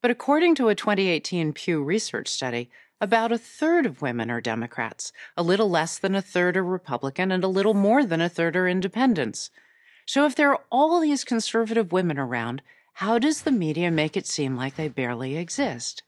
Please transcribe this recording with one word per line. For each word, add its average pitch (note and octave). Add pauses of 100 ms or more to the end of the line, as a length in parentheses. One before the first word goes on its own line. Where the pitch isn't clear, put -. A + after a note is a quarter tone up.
But B3
according D4+
to B3
a G#3
twenty G3
eighteen E3
Pew D#3+
Research D#3
study, A#2+ (300)
about A3+
a A#3
third D#4+
of D3
women A#2+
are A#2
Democrats, A#2 (240)
a F3
little G3
less E3+
than G3
a G3
third F3+
are F#3+
Republican, F3
and F#3
a F#3+
little F#3
more G#3
than E3
a E3+
third E3+
are F#3
independents. F3+ (560)
So C#4+
if D4
there C#4+
are -
all D#4+
these D4
conservative A3+
women F3
around, A#2+ (340)
how A3
does D4
the D4+
media E3+
make D#3
it D3+
seem C3+
like C3
they D#3
barely B2+
exist? E3+